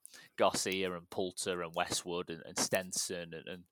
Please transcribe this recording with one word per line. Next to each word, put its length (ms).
Garcia 560
and 160
Poulter 540
and 120
Westwood 560
and, 140
and 140
Stenson 720
and, 160
and 240